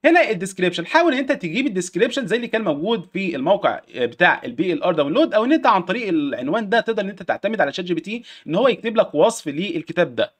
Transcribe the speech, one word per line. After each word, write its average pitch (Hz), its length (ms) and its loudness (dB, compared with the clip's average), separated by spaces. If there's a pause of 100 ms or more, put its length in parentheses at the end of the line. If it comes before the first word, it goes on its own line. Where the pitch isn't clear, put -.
هنا 320 240 6
الديسكريبشن، 180 560 -2
حاول 320 280 4
ان 254 60 0
انت 277 120 -2
تجيب 226 360 -2
الديسكريبشن 185 600 -2
زي 175 80 0
اللي 240 120 -4
كان 226 140 -2
موجود 175 520 -2
في 185 220 -4
الموقع 143 460 0 (140)
بتاع 127 500 2
البي 151 280 -2
ال 151 100 -4
ار 180 100 2
داونلود، 170 400 2
او 214 120 2
ان 262 80 0
انت 302 140 2
عن 202 140 4
طريق 208 260 -4
العنوان 156 640 -2
ده 226 100 4
تقدر 214 240 -2
ان 190 60 -6
انت 196 140 -14
تعتمد 202 380 -4
على 139 120 0
شات 185 120 -8
جي 180 80 -2
بي 160 80 -2
تي 226 220 -10 (240)
ان 151 80 -2
هو 233 120 4
يكتب 220 300 0
لك - 180 2
وصف - 320 2
للكتاب 160 680 -2
ده. 110 240 -2